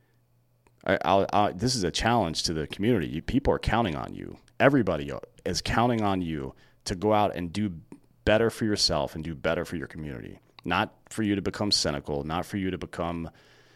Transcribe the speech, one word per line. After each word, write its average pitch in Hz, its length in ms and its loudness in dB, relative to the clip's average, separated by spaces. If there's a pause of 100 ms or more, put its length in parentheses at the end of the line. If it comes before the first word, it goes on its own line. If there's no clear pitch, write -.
(840)
I, 92 200 2
I'll, 95 280 4
I'll, 98 200 4
this 117 220 -2
is 107 80 -2
a 82 80 0
challenge 107 520 2
to 87 100 -2
the 76 140 -2
community. 101 400 0
You, 73 140 -4
people 104 320 0
are 69 60 0
counting 104 360 0
on 50 180 -8
you. 50 240 -12 (220)
Everybody 95 520 4 (340)
is 87 160 -2
counting 117 420 2
on 95 180 0
you 76 320 -4 (320)
to 104 100 -4
go 104 180 2
out 104 220 4
and 87 160 -6
do 101 220 -2 (520)
better 110 240 6
for - 160 -4
yourself 87 500 0
and 80 80 -6
do 80 120 -6
better 80 300 0
for 90 100 -8
your 82 120 -6
community. 60 520 -12 (240)
Not 92 300 0 (160)
for - 140 -4
you 101 120 4
to 98 60 -2
become 101 300 -2
cynical, 71 520 -2
not 80 220 -2
for - 120 -6
you 95 140 -2
to 90 60 -4
become 85 520 -6 (460)